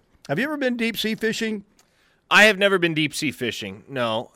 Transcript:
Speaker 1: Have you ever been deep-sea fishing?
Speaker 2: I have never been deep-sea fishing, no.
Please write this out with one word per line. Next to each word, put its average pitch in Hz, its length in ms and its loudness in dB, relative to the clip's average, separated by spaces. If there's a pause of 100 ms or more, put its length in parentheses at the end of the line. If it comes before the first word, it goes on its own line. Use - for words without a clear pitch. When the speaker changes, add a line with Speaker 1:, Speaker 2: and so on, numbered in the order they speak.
(280)
Speaker 1:
Have 147 100 -2
you 254 80 0
ever 311 100 -6
been 254 200 -2
deep-sea 220 380 -4
fishing? 220 500 -4 (640)
Speaker 2:
I 190 140 8
have 214 120 6
never 196 220 2
been 170 160 0
deep-sea 151 380 -2
fishing, 107 540 -8
no. 120 480 -4